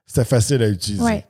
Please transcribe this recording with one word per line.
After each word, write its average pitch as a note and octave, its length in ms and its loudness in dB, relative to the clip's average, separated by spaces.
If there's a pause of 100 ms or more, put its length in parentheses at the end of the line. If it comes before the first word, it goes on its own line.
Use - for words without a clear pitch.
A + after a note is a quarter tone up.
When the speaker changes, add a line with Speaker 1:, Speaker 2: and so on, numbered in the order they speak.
Speaker 1:
c'était - 180 0
facile B2 380 2
à A2 60 2
utiliser. G2+ 340 -2
Speaker 2:
Ouais, A#3 280 -2